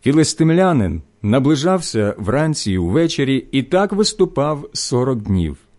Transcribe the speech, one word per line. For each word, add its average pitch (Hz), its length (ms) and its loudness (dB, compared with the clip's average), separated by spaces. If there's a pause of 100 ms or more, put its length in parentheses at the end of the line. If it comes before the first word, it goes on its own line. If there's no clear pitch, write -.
Філистимлянин 151 1000 2 (200)
наближався 135 960 0
вранці 131 540 -2
й 92 40 0
увечері 135 760 0
і 135 100 0
так 190 300 0
виступав 156 800 -2
сорок 127 500 -2
днів. 90 340 -2 (220)